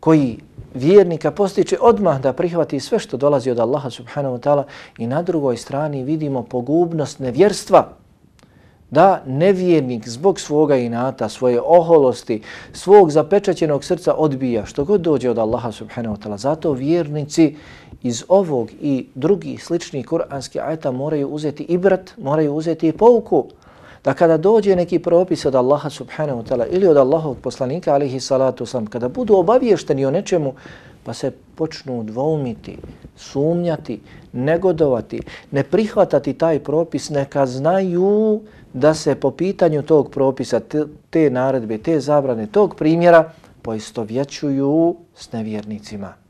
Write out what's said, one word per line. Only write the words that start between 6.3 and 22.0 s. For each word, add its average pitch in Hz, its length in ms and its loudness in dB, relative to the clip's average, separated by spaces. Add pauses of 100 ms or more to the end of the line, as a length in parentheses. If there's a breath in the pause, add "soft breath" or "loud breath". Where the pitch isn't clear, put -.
pogubnost 147 760 -2
nevjerstva, 151 680 2 (1000 soft breath)
da 170 360 4
nevjernik 147 840 0
zbog 147 320 -2
svoga 147 360 2
inata, 120 520 -4
svoje 123 320 -2
oholosti, 147 840 4 (300 loud breath)
svog 190 380 6
zapečaćenog 156 760 0
srca 170 300 0
odbija 127 520 -2
što - 180 -4
god 202 160 0
dođe 139 300 0
od 113 80 -2
Allaha 113 340 -2
subhanahu 110 440 -8
wa - 100 -14
ta'ala. 104 100 -8
Zato 151 360 -2
vjernici 147 840 0 (460 loud breath)
iz 120 260 -6
ovog 156 420 0 (100)
i 139 340 -2
drugih 151 500 -2
sličnih 165 420 -6
kuranskih 143 560 -6
ajeta 151 280 -6
moraju 139 380 -4
uzeti 151 340 -6
ibrat, 180 560 0